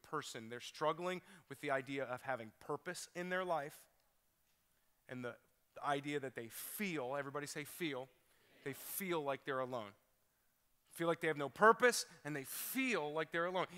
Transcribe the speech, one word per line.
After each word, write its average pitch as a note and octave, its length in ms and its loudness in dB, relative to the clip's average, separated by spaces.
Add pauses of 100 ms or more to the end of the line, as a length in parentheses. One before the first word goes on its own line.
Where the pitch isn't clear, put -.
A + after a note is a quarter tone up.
person, B2+ 420 -6
they're A#2+ 100 -8
struggling E3 640 -2 (280)
with C#3 120 -12
the C#3+ 100 0
idea C3+ 340 0
of B2 160 -4
having A#2 380 -4
purpose - 560 -6
in F3+ 140 -4
their F#3 160 0
life D#3 300 -2 (1300)
and B2+ 140 -8
the, A#2 120 -6 (400)
the - 100 -8
idea C#3+ 340 0
that C3 160 -8
they A#2 140 -8
feel, C#3+ 680 -4
everybody C#3+ 300 -6
say D3+ 160 -8
feel, C3+ 460 -6 (560)
they C#3 80 -2
feel F3 500 -2
like C3+ 220 -2
they're C3+ 140 0
alone. B2 340 -4 (1000)
Feel E3 160 -2
like E3 140 2
they E3 60 2
have D3+ 100 2
no C#3+ 120 0
purpose, A3+ 560 8 (180)
and D3 120 -2
they C3+ 100 -4
feel G3 680 0
like D#3+ 180 0
they're E3+ 140 2
alone. F3+ 200 2 (120)